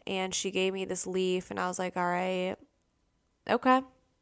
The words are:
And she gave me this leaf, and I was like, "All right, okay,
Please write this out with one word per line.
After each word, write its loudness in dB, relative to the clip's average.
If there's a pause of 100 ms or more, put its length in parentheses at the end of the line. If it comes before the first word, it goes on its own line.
And -4
she -2
gave 0
me -4
this -4
leaf, 0
and -4
I 0
was -2
like, -4
"All 0
right, 0 (920)
okay, 6 (420)